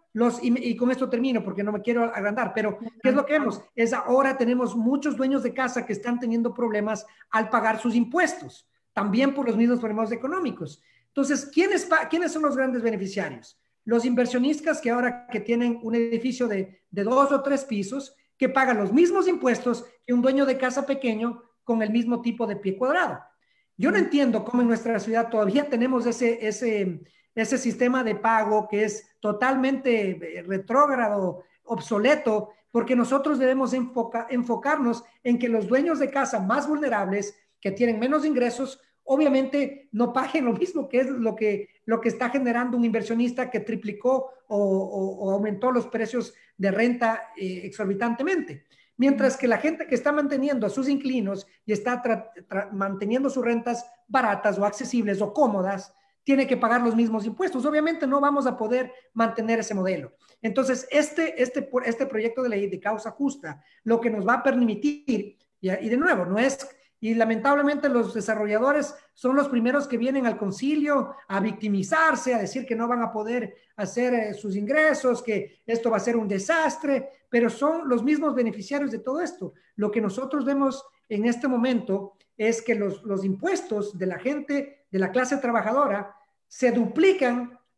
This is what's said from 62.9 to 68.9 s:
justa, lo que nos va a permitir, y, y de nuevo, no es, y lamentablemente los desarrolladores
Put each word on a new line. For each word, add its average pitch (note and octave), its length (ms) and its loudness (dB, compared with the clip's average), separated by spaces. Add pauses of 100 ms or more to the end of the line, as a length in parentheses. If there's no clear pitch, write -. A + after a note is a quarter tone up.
justa, F#3+ 540 -6 (200)
lo A3+ 160 4
que A#3 100 0
nos G#3+ 180 -2
va A#3+ 60 4
a B3+ 80 -2
permitir, A#3+ 960 0 (220)
y, F#3 100 -2
y A3 180 -4
de A#3 80 2
nuevo, C4+ 300 2
no F#3+ 120 0
es, C4 300 0 (340)
y A3 120 0
lamentablemente C#4 720 2
los A#3 240 2
desarrolladores A3 840 0 (200)